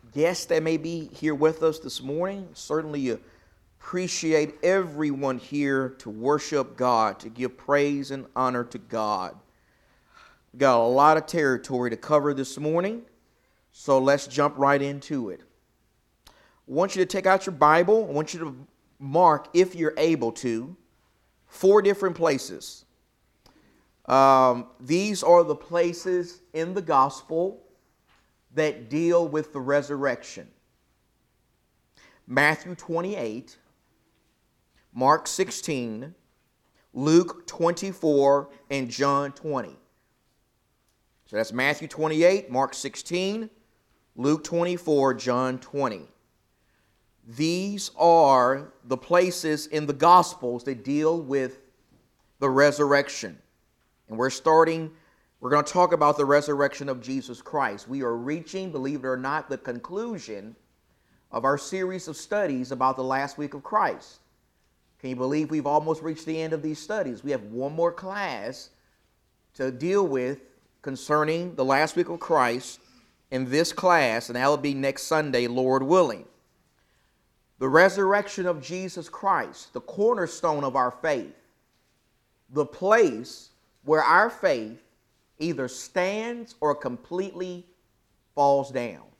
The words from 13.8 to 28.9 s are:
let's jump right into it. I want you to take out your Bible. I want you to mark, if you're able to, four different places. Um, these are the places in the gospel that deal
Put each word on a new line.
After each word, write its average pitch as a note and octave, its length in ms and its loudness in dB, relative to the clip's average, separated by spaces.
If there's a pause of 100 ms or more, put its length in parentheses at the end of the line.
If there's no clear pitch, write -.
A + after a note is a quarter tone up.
let's C#3 280 2
jump C#3+ 300 0
right C#3 240 4
into C#3 480 -8
it. F2 120 -14 (840)
I - 40 -20 (360)
want E3+ 260 -2
you F#3 100 0
to F#3 60 2
take G3 160 -4
out F#3+ 200 4
your F#3 100 -6
Bible. F3 540 6
I - 20 -8
want D3+ 220 -4
you F3 80 -10
to C#3 260 -10 (320)
mark, D3+ 540 4
if F3+ 220 4
you're D#3+ 200 -2
able C#3+ 380 0
to, B2 420 -6 (720)
four G3+ 340 4
different F#3+ 360 0
places. C#3+ 680 -4 (1200)
Um, C3 600 6 (140)
these F3+ 420 -2
are E3+ 220 8
the D3+ 100 -2
places F3 840 -4 (100)
in E3 220 -6
the G3 80 -4
gospel D#3+ 800 0 (960)
that C#3+ 320 -2
deal E3+ 400 2